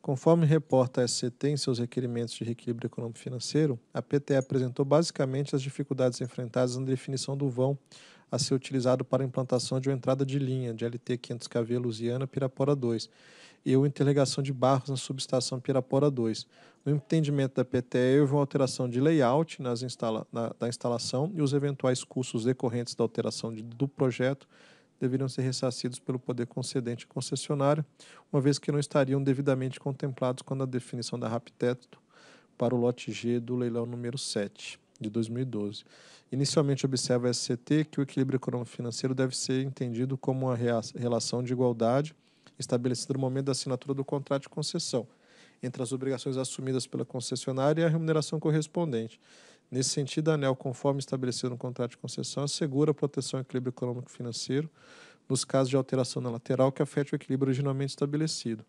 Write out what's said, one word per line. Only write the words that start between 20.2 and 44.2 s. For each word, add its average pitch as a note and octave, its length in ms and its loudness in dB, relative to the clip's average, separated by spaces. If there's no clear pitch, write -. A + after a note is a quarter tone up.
na, A2+ 260 -4
da A#2+ 100 -2
instalação B2 680 -2
e D#3+ 80 0
os C3+ 100 2
eventuais C3+ 500 0
custos B2 420 -4
decorrentes A#2+ 500 0
da - 100 2
alteração A2+ 480 -2
de, A2 100 -10
do A#2 240 -2
projeto C3 640 0
deveriam C3 300 0
ser B2+ 140 -4
ressarcidos B2+ 560 -2
pelo B2+ 200 -4
poder A#2+ 280 -4
concedente B2 600 -4
concessionário, C#3+ 800 0
uma C#3+ 80 4
vez C#3 180 4
que - 140 -2
não C#3+ 60 2
estariam C#3 440 2
devidamente C3 560 2
contemplados C3 640 -4
quando C3+ 200 -4
a C3 40 0
definição B2 520 -6
da A#2+ 100 -4
rapteto - 720 -2
para A#2+ 180 2
o B2 40 2
lote A#2+ 340 0
G A#2+ 260 0
do A#2+ 180 -4
leilão A#2+ 280 -2
número A#2+ 320 -6
sete, - 640 -6
de G#2+ 100 -4
dois A2+ 180 0
mil A#2+ 140 -4
e - 20 -2
doze. G#2+ 400 -6
Inicialmente, C#3 540 2
observa B2 400 2
a B2 40 4
S A#2 100 -2
C B2 160 -2
T D3+ 280 2
que - 160 -4
o - 20 2
equilíbrio C3+ 360 0
econômico-financeiro B2 760 -4
deve B2+ 220 0
ser C3 260 -2
entendido C3 540 -2
como C3 300 -2
uma B2+ 100 0
rea-, A#2 240 2
relação A#2+ 480 -2
de B2 100 -4
igualdade B2 600 2
estabelecida B2+ 560 -2
no C3+ 60 -2
momento C3+ 260 0
da C#3 60 0
assinatura C3+ 420 -4
do C3+ 100 -4
contrato C#3 380 -2